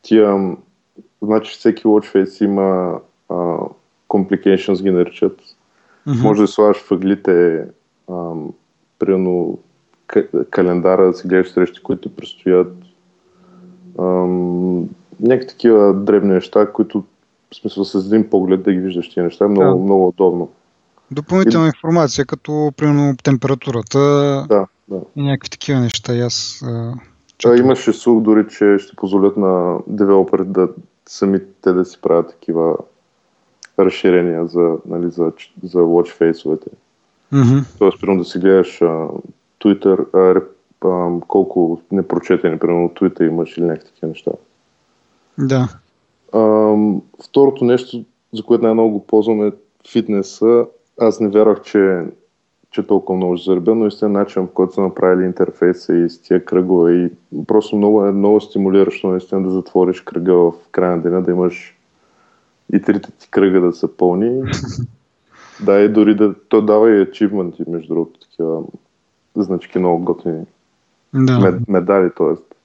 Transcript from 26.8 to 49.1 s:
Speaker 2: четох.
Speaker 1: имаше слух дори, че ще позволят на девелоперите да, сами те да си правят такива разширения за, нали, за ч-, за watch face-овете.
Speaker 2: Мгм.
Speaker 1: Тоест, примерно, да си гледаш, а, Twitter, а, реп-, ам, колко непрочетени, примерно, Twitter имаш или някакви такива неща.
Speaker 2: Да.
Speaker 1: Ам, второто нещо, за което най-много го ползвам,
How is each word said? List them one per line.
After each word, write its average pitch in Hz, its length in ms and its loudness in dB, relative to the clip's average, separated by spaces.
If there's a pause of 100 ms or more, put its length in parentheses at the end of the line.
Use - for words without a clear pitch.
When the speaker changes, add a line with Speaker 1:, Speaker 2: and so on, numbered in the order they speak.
Speaker 2:
четох. 120 200 4
Speaker 1:
имаше 127 340 2
слух 113 300 0
дори, 107 260 2
че 101 300 2
ще - 180 -10
позволят 98 400 0
на 90 500 0
девелоперите 98 640 0
да, 92 180 0 (400)
сами 98 320 -2 (220)
те 190 100 2
да 90 120 0
си - 160 -12
правят 85 280 0
такива 82 480 -4 (1040)
разширения 87 680 0
за, 85 300 0 (120)
нали, 87 220 -6
за 82 260 -4
ч-, - 160 -20 (100)
за 90 160 -4
watch 85 420 2
face-овете. 80 480 -2 (640)
Speaker 2:
Мгм. 135 260 4 (200)
Speaker 1:
Тоест, 98 220 2
примерно, 95 220 -2
да 85 60 -8
си - 100 -10
гледаш, 95 440 2
а, 80 260 -2 (520)
Twitter, 98 540 2
а, 92 40 4 (160)
реп-, 92 180 -2 (320)
ам, 87 360 -2
колко 85 600 -2 (120)
непрочетени, 87 640 -2
примерно, 87 320 0
Twitter 90 320 -2
имаш 82 360 -2
или 85 60 -2
някакви 80 240 -6
такива - 200 -12
неща. - 220 -10 (1080)
Speaker 2:
Да. 135 300 -2 (680)
Speaker 1:
Ам, 107 680 2 (220)
второто 135 400 0
нещо, 123 400 -2 (280)
за 110 100 -10
което 117 220 0
най-много 113 260 2
го 101 160 -6
ползвам, 107 400 2